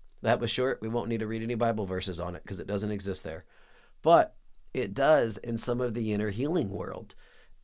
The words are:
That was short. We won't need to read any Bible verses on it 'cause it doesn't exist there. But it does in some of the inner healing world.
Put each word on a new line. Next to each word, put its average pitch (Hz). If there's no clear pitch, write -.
That 120
was 117
short. 131
We 113
won't 117
need 113
to 107
read 113
any 117
Bible 110
verses 90
on 87
it -
'cause 92
it 82
doesn't 104
exist 95
there. 80
But 160
it 104
does 135
in 117
some 120
of 123
the 110
inner 104
healing 131
world. -